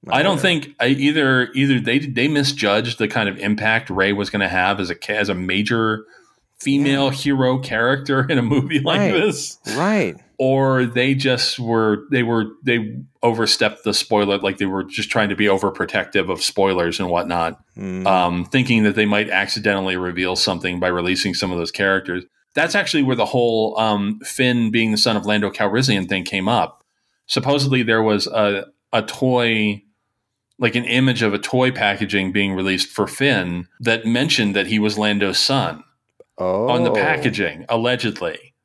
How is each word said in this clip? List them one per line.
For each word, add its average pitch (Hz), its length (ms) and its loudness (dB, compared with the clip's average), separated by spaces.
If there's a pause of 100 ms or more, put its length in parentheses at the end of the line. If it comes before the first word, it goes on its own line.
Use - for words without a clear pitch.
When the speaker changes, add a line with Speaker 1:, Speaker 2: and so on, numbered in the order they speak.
Speaker 1:
Not 123 100 -2
Speaker 2:
I 139 60 4
don't 185 220 2
Speaker 1:
really. 175 160 2
Speaker 2:
think - 220 -14
I, 120 60 2
either, 135 640 2
either 135 260 2
they, 117 200 0
they 131 280 -2
misjudged 120 720 0
the 110 80 0
kind 107 220 0
of 98 80 -8
impact 107 520 0
Rey 95 220 0
was 101 180 -2
gonna 98 200 0
have 95 320 0
as 87 80 -4
a 87 60 -4
ca-, - 200 -6
as 104 140 -2
a 101 40 0
major 107 720 -2 (560)
female 139 460 2
Speaker 1:
Yeah. 131 60 2
Speaker 2:
hero 131 480 0
character 131 720 0
in 151 80 2
a 120 40 2
movie 135 380 0
like 165 200 0
Speaker 1:
Right. 202 140 2
Speaker 2:
this. 180 440 -2 (200)
Speaker 1:
Right. 165 380 0 (220)
Speaker 2:
Or 131 480 2
they 123 300 2
just 131 420 0
were, 113 540 2
they 127 120 2
were, 113 240 0 (160)
they 117 340 0 (260)
overstepped 113 640 0
the 107 80 0
spoiler, 104 460 2
like, 98 180 -2
they 101 80 -2
were 95 180 -4
just 107 260 -8
trying 107 200 2
to 98 80 -2
be 107 80 2
overprotective 95 840 0
of 90 140 -4
spoilers 90 560 0
and 92 100 -2
whatnot, 85 500 -2 (180)
Speaker 1:
Mm. 92 280 -6
Speaker 2:
um, 90 400 2
thinking 123 380 2
that 104 120 2
they 107 100 2
might 104 240 0
accidentally 98 640 0
reveal 90 400 -2
something 90 460 -2
by 90 80 0
releasing 92 440 -2
some 92 180 -4
of 87 60 -4
those 82 140 -4
characters. 92 540 -2 (300)
That's 165 200 0
actually 170 280 0
where 127 120 0
the 113 100 2
whole, 113 540 0
um, 107 460 0
Finn 120 440 0
being 113 220 2
the 107 60 0
son 113 180 2
of 92 100 -2
Lando 104 240 0
Calrissian 104 600 0
thing 95 160 -2
came 95 240 -2
up. 107 340 -2 (420)
Supposedly 135 580 0
there 113 200 2
was 104 240 0
a, 101 380 0 (260)
a 113 100 2
toy, 113 800 0 (760)
like, 117 160 0
an 120 100 0
image 123 380 2
of 104 100 2
a 104 60 -2
toy 127 320 0
packaging 101 600 -2
being 98 220 0
released 95 360 -2
for 101 180 -2
Finn 90 600 -2 (120)
that 113 260 0
mentioned 117 500 0
that 95 120 0
he 107 120 0
was 104 180 0
Lando's 101 420 0
son 95 440 -2 (540)
on 107 460 0
the - 80 2
Speaker 1:
Oh. 110 40 0
Speaker 2:
packaging, 104 760 -2
allegedly. 117 840 -2 (120)